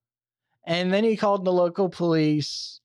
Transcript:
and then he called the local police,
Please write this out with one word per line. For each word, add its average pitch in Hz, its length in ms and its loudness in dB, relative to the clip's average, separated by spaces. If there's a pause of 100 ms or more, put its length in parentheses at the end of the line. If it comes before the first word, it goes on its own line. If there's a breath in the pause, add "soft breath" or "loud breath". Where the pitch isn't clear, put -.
(680)
and 180 240 -2
then 202 100 2
he 226 140 2
called 202 300 0
the 185 60 2
local 175 360 2
police, 156 960 -2